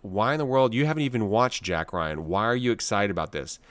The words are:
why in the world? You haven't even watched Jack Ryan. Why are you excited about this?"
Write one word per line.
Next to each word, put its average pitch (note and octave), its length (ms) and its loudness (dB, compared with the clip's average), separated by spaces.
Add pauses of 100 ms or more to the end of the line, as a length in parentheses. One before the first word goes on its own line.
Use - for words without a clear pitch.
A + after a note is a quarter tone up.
why G#2 300 0
in D#3 40 -2
the D3+ 80 -2
world? B2+ 300 4
You C#3 100 2
haven't D#3 160 0
even A#2+ 280 0
watched A#2+ 340 2
Jack E2 280 -2
Ryan. D#2 360 -4
Why F#2+ 180 2
are A#2+ 100 2
you B2 160 0
excited G2+ 380 0
about E2+ 220 -4
this?" C#2+ 260 -8 (140)